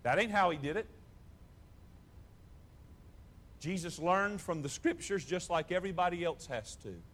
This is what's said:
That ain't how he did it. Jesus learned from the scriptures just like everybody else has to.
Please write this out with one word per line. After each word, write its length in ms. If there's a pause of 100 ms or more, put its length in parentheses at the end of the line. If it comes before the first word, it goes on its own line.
That 160
ain't 140
how 180
he 80
did 200
it. 100 (2750)
Jesus 400
learned 420
from 220
the 60
scriptures 540
just 280
like 200
everybody 540
else 220
has 300
to. 220 (140)